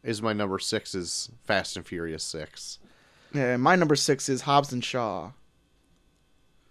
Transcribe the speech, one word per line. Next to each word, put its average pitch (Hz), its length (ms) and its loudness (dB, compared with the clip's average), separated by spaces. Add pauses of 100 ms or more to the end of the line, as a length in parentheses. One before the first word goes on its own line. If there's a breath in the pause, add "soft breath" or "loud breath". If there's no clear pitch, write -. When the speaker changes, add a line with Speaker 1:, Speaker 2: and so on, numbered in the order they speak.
Speaker 1:
Is 107 160 -2
my 110 140 0
number 98 240 0
six - 360 -4
is - 360 -6 (140)
Fast - 340 0
and 85 80 -12
Furious 82 380 -6
six. - 540 -12 (540 soft breath)
Speaker 2:
Yeah, 123 240 0
my 143 180 6
number 156 220 6
six - 320 0
is 131 140 0
Hobbs 143 300 4
and 120 120 -4
Shaw. 104 460 -4 (1400)